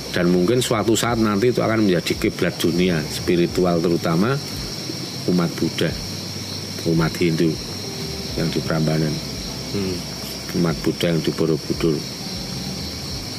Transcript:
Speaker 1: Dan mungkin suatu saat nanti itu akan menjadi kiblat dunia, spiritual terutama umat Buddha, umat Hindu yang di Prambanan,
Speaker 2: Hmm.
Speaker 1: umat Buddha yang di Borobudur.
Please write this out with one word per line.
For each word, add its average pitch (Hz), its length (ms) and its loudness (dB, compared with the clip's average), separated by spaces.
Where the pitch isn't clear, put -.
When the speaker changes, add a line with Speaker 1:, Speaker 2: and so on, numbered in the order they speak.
Speaker 1:
Dan 90 180 2
mungkin 90 300 4
suatu 113 360 2
saat 117 240 2
nanti 107 320 4
itu 117 80 2
akan 110 280 4
menjadi 87 320 2
kiblat 90 380 0
dunia, 87 480 4
spiritual 87 720 2
terutama 87 560 2
umat 87 280 2
Buddha, 82 360 0
umat 80 280 2
Hindu 82 360 2
yang 82 160 -2
di - 80 -2
Prambanan, 78 560 0
Speaker 2:
Hmm. 95 260 -2
Speaker 1:
umat 85 280 2
Buddha 82 260 0
yang 82 100 2
di 80 120 0
Borobudur. 80 640 0